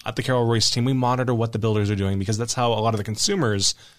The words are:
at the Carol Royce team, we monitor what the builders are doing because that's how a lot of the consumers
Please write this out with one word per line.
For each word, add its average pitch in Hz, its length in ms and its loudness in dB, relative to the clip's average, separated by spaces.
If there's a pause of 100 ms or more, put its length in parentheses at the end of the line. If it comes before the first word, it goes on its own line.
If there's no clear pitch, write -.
at 120 120 -6
the 123 40 -4
Carol 123 240 2
Royce 117 240 2
team, 120 140 0
we 131 80 2
monitor 127 420 2
what 117 200 0
the 113 60 -2
builders 107 300 0
are 107 60 0
doing 98 240 0
because 101 180 -2
that's 117 160 -4
how 120 200 0
a - 20 0
lot 110 180 0
of 107 40 -2
the 101 80 -4
consumers 110 680 0 (260)